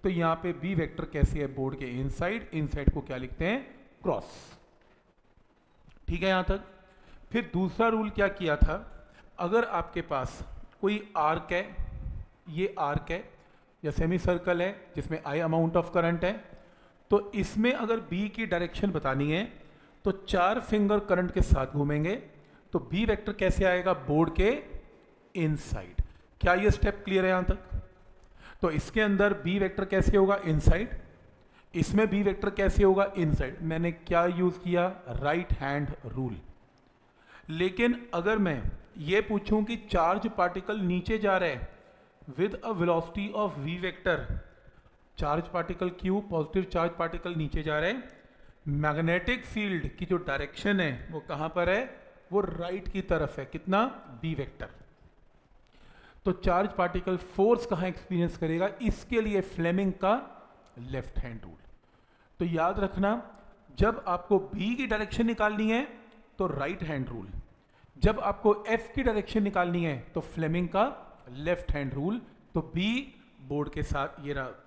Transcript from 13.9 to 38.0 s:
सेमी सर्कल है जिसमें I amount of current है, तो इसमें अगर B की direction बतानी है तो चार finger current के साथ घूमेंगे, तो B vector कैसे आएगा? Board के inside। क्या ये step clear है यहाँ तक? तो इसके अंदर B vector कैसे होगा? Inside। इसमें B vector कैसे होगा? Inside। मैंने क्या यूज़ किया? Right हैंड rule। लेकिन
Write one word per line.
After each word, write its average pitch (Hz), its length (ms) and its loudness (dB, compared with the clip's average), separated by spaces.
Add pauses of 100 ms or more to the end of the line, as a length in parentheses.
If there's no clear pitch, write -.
सेमी 165 280 2
सर्कल 175 440 0
है 196 340 -6
जिसमें - 260 -6
I 143 140 -6
amount 165 400 2
of 170 200 0
current 170 280 2
है, 190 80 2 (800)
तो 202 240 2
इसमें 214 380 2
अगर 226 280 0
B 202 280 -4
की 220 180 -4
direction 175 440 0
बतानी 143 400 0
है 185 140 0 (600)
तो 190 80 2
चार 190 480 2
finger 208 380 4
current 185 340 2
के 185 100 2
साथ 131 240 4
घूमेंगे, 147 500 0 (560)
तो 139 220 -2
B 220 120 4
vector 208 260 4
कैसे 190 320 4
आएगा? 180 280 4
Board 160 420 4
के 233 280 4 (720)
inside। 147 680 -2 (380)
क्या 190 140 6
ये 196 160 4
step - 340 2
clear 190 200 2
है 185 60 4
यहाँ 185 140 2
तक? 185 140 0 (1040)
तो 175 80 2
इसके 151 300 -2
अंदर 202 320 4 (140)
B 190 140 0
vector 190 240 0
कैसे 190 320 4
होगा? 196 280 6
Inside। 160 460 4 (840)
इसमें 196 300 4
B 202 180 2
vector 196 280 0
कैसे 196 320 4
होगा? 196 340 6
Inside। 151 460 0
मैंने 165 300 0
क्या 170 340 2
यूज़ 180 320 2
किया? 175 280 2 (220)
Right 139 440 0
हैंड 139 360 -2 (180)
rule। 113 300 -6 (1120)
लेकिन 190 640 0